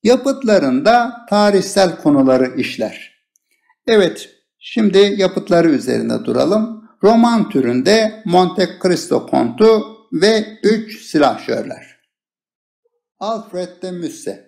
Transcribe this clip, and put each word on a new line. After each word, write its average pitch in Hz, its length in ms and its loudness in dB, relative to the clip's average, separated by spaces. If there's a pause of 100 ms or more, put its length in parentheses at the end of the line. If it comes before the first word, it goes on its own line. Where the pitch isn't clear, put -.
Yapıtlarında 233 1300 0
tarihsel 196 720 0
konuları 131 580 2
işler. - 520 -10 (760)
Evet, 208 440 0 (280)
şimdi 202 400 0
yapıtları 185 720 2
üzerinde 117 540 -2
duralım. 175 640 -2 (140)
Roman 226 480 2
türünde 143 720 0
Monte 180 440 0 (140)
Cristo 165 440 -2
Kontu 208 600 2 (260)
ve 208 500 0
Üç 220 440 -2
Silahşörler. - 920 -4 (1160)
Alfred 208 640 -10
de 185 100 -10
Musset. - 560 -12